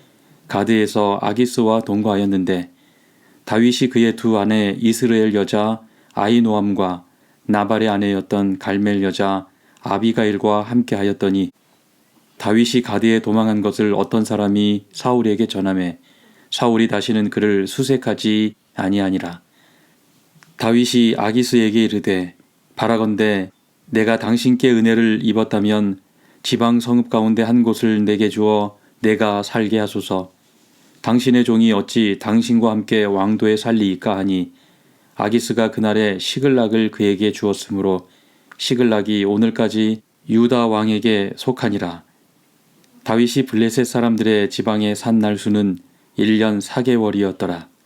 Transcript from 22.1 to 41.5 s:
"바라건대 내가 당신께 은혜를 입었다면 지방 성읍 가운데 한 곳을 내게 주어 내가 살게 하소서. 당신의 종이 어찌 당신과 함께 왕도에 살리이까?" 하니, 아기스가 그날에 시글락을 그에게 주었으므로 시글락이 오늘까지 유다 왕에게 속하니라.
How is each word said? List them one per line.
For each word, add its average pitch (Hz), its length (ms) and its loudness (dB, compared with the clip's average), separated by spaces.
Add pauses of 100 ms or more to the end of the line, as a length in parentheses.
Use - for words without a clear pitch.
"바라건대 107 760 0 (360)
내가 110 300 0
당신께 120 540 2
은혜를 113 500 2
입었다면 107 800 0 (440)
지방 120 360 0
성읍 120 320 0
가운데 110 320 2
한 120 180 2
곳을 110 420 0
내게 104 240 0
주어 104 480 0 (260)
내가 104 420 0
살게 110 340 -2
하소서. 98 540 -4 (720)
당신의 123 420 2
종이 113 280 4
어찌 101 480 0
당신과 117 520 2
함께 107 320 0
왕도에 104 540 0
살리이까?" 107 600 -2
하니, 95 340 -2 (600)
아기스가 113 560 0
그날에 107 480 0
시글락을 113 720 0
그에게 104 420 0
주었으므로 95 800 -4 (480)
시글락이 107 680 0
오늘까지 110 800 0 (280)
유다 117 360 2
왕에게 107 720 0
속하니라. 101 680 -6 (1000)